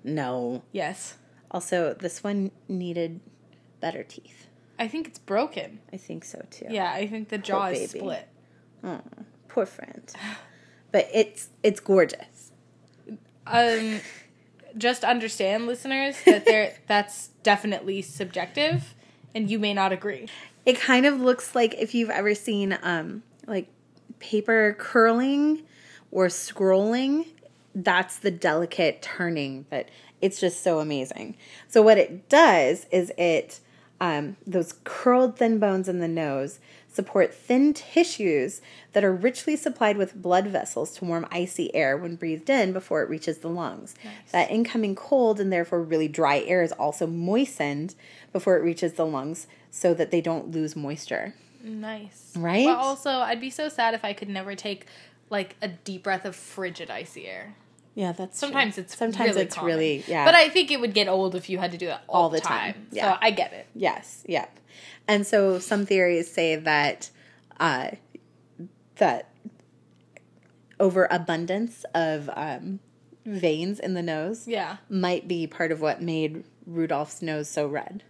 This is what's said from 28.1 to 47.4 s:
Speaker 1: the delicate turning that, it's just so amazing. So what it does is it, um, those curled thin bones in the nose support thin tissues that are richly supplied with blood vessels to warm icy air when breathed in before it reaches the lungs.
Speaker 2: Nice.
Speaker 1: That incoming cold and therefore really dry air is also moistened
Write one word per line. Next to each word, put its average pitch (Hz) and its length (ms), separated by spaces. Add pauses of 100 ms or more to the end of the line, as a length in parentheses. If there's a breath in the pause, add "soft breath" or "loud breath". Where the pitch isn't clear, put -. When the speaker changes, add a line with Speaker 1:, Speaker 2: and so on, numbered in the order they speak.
Speaker 1:
the 202 140
delicate 165 680
turning 143 680
that, - 180 (320 loud breath)
it's 190 200
just 180 220
so 165 180
amazing. 143 560 (320 loud breath)
So 226 140
what 214 160
it 180 300
does 185 600
is 175 260
it, 165 440 (400 soft breath)
um, 156 360 (100)
those 180 280 (100)
curled 254 540
thin 226 220
bones 190 280
in 180 120
the 170 80
nose 143 500 (300 loud breath)
support - 460
thin 277 400
tissues 196 880 (320 loud breath)
that 208 100
are 190 80
richly 247 420
supplied 233 440
with 190 160
blood 180 320
vessels 170 500
to - 80
warm 165 260
icy 175 440
air 139 200
when 170 220
breathed 160 320
in 233 240
before 185 300
it - 80
reaches 165 280
the 165 120
lungs. 170 520
Speaker 2:
Nice. - 300
Speaker 1:
That 175 180
incoming 220 440
cold 226 440
and 196 140
therefore 170 300
really 156 260
dry 147 380
air 180 160
is 165 100
also 151 340
moistened 170 880 (380 loud breath)